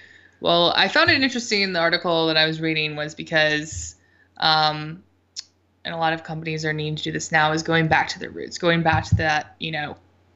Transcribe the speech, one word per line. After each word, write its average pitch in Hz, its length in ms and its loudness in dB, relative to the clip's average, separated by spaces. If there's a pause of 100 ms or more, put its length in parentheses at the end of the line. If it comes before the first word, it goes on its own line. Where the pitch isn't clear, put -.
(400)
well, 170 340 4
I 190 140 2
found 330 220 4
it 285 120 4
interesting 233 380 -2
in 190 140 -2
the 170 60 0
article 170 480 2
that 156 100 2
I 156 80 4
was 160 120 -2
reading 156 380 -2
was 151 180 -8
because, 156 800 -2 (440)
um, 156 640 0 (840)
and 170 100 -8
a 165 40 -6
lot 160 160 2
of 165 100 -8
companies 160 400 -6
are 156 80 -2
needing 151 240 -4
to - 60 -10
do 156 100 -6
this 156 180 -6
now, 156 220 4
is 160 100 0
going 165 260 2
back 151 200 2
to - 100 -10
their - 120 -10
roots, - 260 -10
going 170 260 2
back 160 220 2
to - 120 0
that, 151 440 0
you 165 100 -8
know, 151 260 -8 (400)